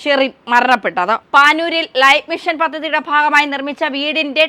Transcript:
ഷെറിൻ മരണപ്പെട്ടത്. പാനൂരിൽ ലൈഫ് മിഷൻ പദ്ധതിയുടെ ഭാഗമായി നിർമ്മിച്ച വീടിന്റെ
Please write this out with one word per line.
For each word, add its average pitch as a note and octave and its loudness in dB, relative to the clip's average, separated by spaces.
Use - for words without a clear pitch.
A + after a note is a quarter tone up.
ഷെറിൻ C4+ 0
മരണപ്പെട്ടത്. A3 0
പാനൂരിൽ D#4+ 2
ലൈഫ് C#4+ 4
മിഷൻ E4 -4
പദ്ധതിയുടെ D4+ -4
ഭാഗമായി D4 2
നിർമ്മിച്ച C#4 -6
വീടിന്റെ D4 -2